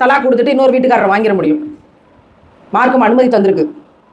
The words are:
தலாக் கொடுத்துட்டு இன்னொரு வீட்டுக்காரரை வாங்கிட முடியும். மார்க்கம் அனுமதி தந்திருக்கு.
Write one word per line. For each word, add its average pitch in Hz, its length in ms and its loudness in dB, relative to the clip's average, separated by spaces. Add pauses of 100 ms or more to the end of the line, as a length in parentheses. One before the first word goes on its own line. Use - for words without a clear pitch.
தலாக் 262 260 2
கொடுத்துட்டு 247 280 0
இன்னொரு 262 200 2
வீட்டுக்காரரை 247 400 0
வாங்கிட 214 240 0
முடியும். 151 240 -2 (1120)
மார்க்கம் 247 320 0
அனுமதி 247 240 2
தந்திருக்கு. 190 340 0 (480)